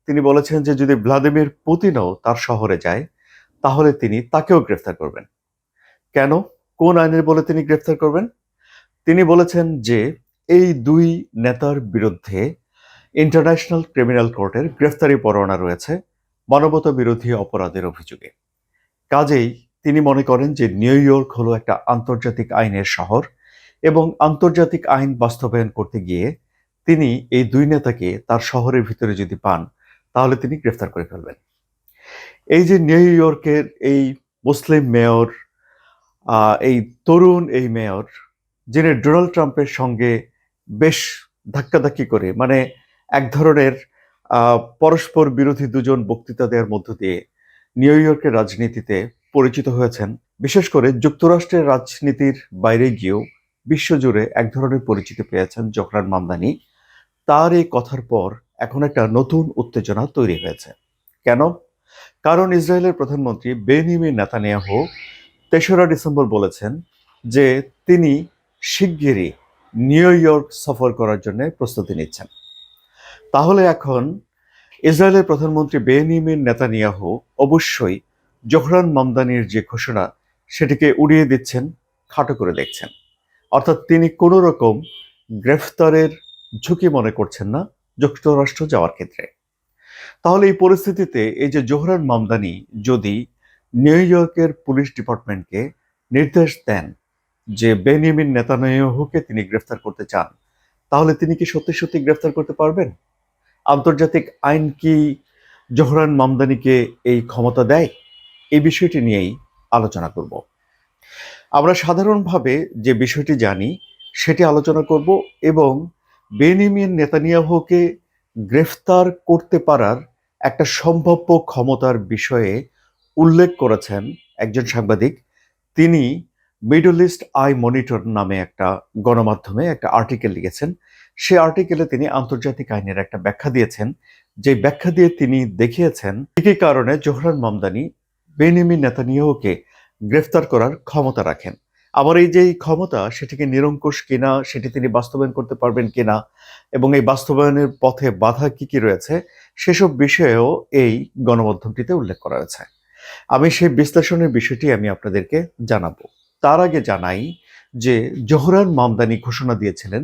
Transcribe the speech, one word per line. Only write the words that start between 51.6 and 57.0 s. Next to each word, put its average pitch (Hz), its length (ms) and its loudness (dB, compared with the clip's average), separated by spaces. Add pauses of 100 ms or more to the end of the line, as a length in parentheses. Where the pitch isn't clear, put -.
রাজনীতির 135 640 -2 (160)
বাইরে 113 380 2
গিয়েও 104 300 -4 (460)
বিশ্বজুড়ে 131 560 0 (180)
এক 117 140 0
ধরনের 131 340 -4
পরিচিতি 104 340 -6
পেয়েছেন 95 480 -6
জোহরান 104 360 -6
মামদানি। 90 440 -4 (800)